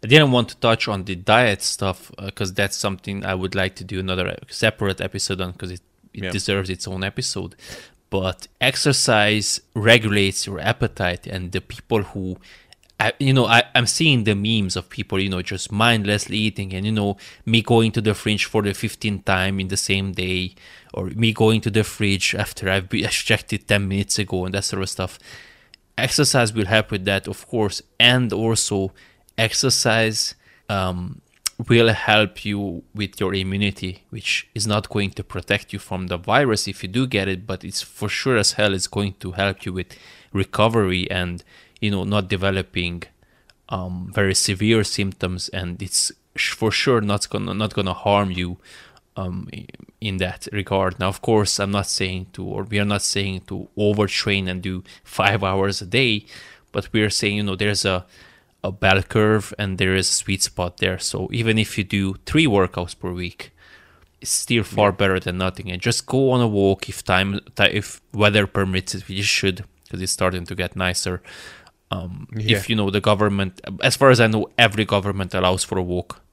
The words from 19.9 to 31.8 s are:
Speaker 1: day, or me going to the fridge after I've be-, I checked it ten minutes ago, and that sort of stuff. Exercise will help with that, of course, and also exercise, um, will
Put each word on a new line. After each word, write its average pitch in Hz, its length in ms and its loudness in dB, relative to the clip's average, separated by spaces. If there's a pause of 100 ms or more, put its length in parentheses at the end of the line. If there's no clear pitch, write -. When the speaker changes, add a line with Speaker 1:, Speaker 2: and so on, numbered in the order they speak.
Speaker 1:
day, 92 420 -4 (380)
or 92 140 -6
me 113 260 2
going 110 280 4
to 110 100 -2
the 107 120 2
fridge 98 520 0
after 98 340 -4
I've 95 180 0
be-, 98 180 -2
I - 40 -2
checked - 420 0
it - 160 -6
ten 101 200 2
minutes 98 320 0
ago, 95 260 -2
and 92 80 -4
that 98 100 -2
sort 95 200 -4
of 95 60 -6
stuff. - 300 -8 (800)
Exercise 131 560 2
will 107 140 0
help 107 240 2
with 98 140 -4
that, 98 220 0
of - 200 -10
course, 107 340 0 (180)
and 120 320 6
also 107 600 0 (440)
exercise, 113 960 2 (360)
um, 92 520 -4 (480)
will 117 240 6